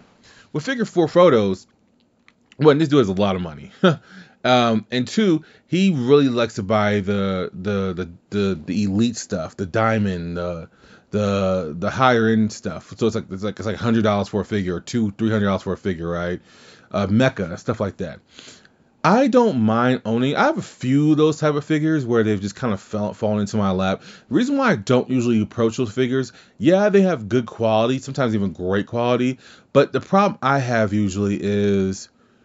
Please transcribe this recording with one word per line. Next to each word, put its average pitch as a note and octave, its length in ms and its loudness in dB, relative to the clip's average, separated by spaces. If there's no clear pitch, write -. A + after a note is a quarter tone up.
with D3+ 100 -6
Figure B3 220 -4
Four E3 220 2
Photos, A2+ 580 4
one, C#3+ 220 6
this D#3 100 0
dude C#3 120 4
has G#2+ 80 2
a F#2+ 40 0
lot G2 240 0
of F2+ 60 -4
money. D2 280 -12
<laughs> - 0 -
Um, A#2 440 2
and B2 180 -4
two, F3+ 340 2
he F#3 260 2
really C#3 340 4
likes A#2 280 -2
to A#2 60 -4
buy G#2 380 2
the, G2 540 -2
the, G2 400 -4
the, E2+ 160 -8
the, G2 340 -4
the F#2+ 220 -4
elite G#2 320 0
stuff, E2 400 -10
the G2+ 80 -6
diamond, F#2+ 720 -2
the, F2 320 -8
the, F#2+ 640 -2
the G2 100 -4
higher A#2 400 2
end A2 240 2
stuff. - 460 -12
So A#2+ 80 0
it's G#2+ 100 0
like, F#2 140 -6
it's F#2 120 -12
like, G2+ 160 -8
it's F#2+ 60 -8
like G2+ 120 -6
a - 60 -10
hundred A#2 200 0
dollars G2+ 260 0
for G#2 140 -2
a - 20 -4
figure, F#2 300 -4
or - 60 -6
two, A2 320 -4
three A2+ 180 -2
hundred G#2+ 160 0
dollars F#2+ 160 0
for F#2+ 100 -4
a F2+ 60 -6
figure, E2+ 280 -6
right? E2+ 360 -6
Uh, G2+ 140 -2
mecha, G2+ 520 0
stuff - 220 -6
like G2 160 -6
that. D#2+ 240 -12
I A#3+ 260 4
don't G#3+ 340 2
mind A#2+ 420 2
owning, A#2+ 320 -2
I F3 60 0
have C#4+ 160 0
a F3 40 -6
few C#3+ 500 0
of D3 40 2
those D3+ 220 2
type D3+ 160 0
of C#3+ 100 -4
figures D#3 400 -2
where A#2 180 2
they've G#2+ 160 0
just G2 160 -6
kind B2 200 -4
of - 80 -8
fell, G#2 320 -6
fallen G#2 260 -2
into G#2 160 -4
my G2 140 0
lap. F#2+ 320 -2
The A#2 60 -4
reason B3+ 240 0
why B3+ 140 2
I D3+ 40 0
don't B2 320 0
usually A#2+ 320 0
approach A2+ 380 -2
those A#2+ 120 -2
figures, B2+ 440 -4
yeah, F#3+ 320 4
they G3 100 6
have D3 300 0
good A#2+ 160 0
quality, A2+ 520 0
sometimes C3 360 -4
even G2 180 -2
great F#2 360 -2
quality, B2 500 0
but C#3 220 2
the A#2+ 80 -2
problem G3 400 0
I C#3 160 2
have A#2 340 0
usually G2+ 480 0
is G2+ 720 0